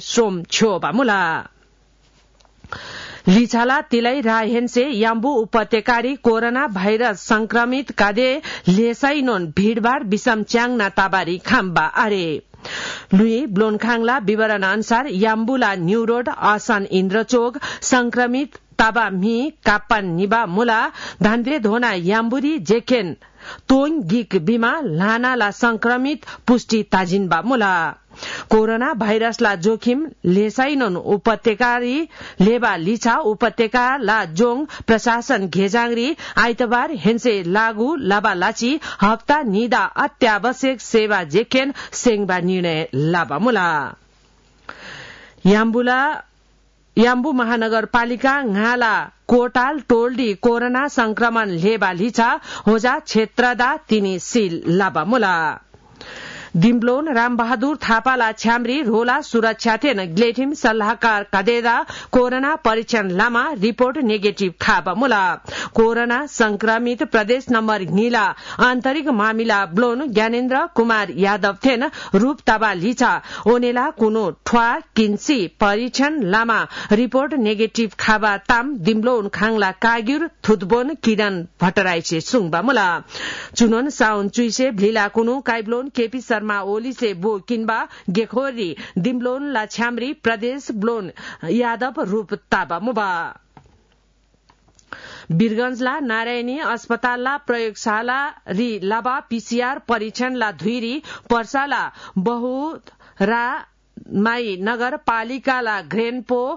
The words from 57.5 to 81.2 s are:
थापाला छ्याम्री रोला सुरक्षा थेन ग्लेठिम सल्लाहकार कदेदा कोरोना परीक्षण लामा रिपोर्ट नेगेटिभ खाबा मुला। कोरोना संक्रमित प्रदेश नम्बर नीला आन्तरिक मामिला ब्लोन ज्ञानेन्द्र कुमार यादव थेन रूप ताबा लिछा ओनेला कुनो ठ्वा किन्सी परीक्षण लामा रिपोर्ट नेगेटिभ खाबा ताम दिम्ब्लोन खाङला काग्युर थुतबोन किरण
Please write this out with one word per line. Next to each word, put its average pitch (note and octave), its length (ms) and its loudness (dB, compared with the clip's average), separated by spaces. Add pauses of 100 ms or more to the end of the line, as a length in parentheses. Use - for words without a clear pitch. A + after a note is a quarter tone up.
थापाला A3+ 560 0
छ्याम्री A#3+ 480 0
रोला A#3 400 2
सुरक्षा A3+ 560 0
थेन B3 220 0 (160)
ग्लेठिम A#3+ 400 2
सल्लाहकार A3 680 0 (100)
कदेदा A#3 420 2 (360)
कोरोना B3+ 420 2 (120)
परीक्षण A3 460 0
लामा A#3 320 2 (120)
रिपोर्ट A#3+ 480 0
नेगेटिभ G3+ 580 0
खाबा F#3 320 0
मुला। A3 300 2 (540)
कोरोना A#3 500 2
संक्रमित A3+ 800 0
प्रदेश A#3 460 0
नम्बर A3 300 0 (100)
नीला A3 320 2 (440)
आन्तरिक C4 440 -2
मामिला A3 560 0
ब्लोन A#3+ 420 0
ज्ञानेन्द्र A#3+ 560 0 (100)
कुमार A3 420 2
यादव G3 480 0
थेन B3+ 180 2 (320)
रूप B3 320 2
ताबा A3 280 2
लिछा A3 360 0 (360)
ओनेला B3 420 2 (100)
कुनो A3 260 2 (200)
ठ्वा A#3 220 2 (280)
किन्सी G#3+ 420 2 (240)
परीक्षण B3 640 0
लामा G#3+ 340 2 (340)
रिपोर्ट B3+ 480 4
नेगेटिभ G#3+ 580 0
खाबा G#3+ 360 2 (140)
ताम B3 300 2
दिम्ब्लोन A3 540 0
खाङला G#3 380 0 (100)
काग्युर A#3 460 0 (160)
थुतबोन A3+ 600 2
किरण G#3 380 0 (200)